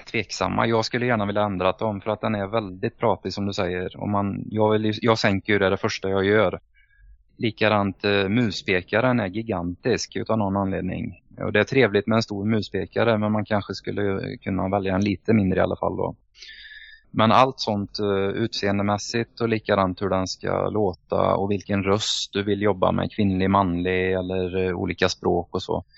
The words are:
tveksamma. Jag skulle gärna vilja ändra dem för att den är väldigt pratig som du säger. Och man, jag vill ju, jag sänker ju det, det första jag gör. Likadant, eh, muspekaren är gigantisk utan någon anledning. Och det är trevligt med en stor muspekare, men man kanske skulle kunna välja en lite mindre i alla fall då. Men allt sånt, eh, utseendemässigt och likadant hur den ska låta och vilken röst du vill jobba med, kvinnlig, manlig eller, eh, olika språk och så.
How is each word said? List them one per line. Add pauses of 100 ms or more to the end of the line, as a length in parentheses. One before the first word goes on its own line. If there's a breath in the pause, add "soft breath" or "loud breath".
(120)
tveksamma.
Jag
skulle
gärna
vilja
ändra
dem
för
att
den
är
väldigt
pratig
som
du
säger.
Och
man,
jag
vill
ju,
jag
sänker
ju
det,
det
första
jag
gör. (760)
Likadant,
eh,
muspekaren
är
gigantisk
utan
någon
anledning. (140)
Och
det
är
trevligt
med
en
stor
muspekare,
men
man
kanske
skulle
kunna
välja
en
lite
mindre
i
alla
fall
då. (960 loud breath)
Men
allt
sånt,
eh,
utseendemässigt
och
likadant
hur
den
ska
låta
och
vilken
röst
du
vill
jobba
med,
kvinnlig,
manlig
eller,
eh,
olika
språk
och
så. (120 soft breath)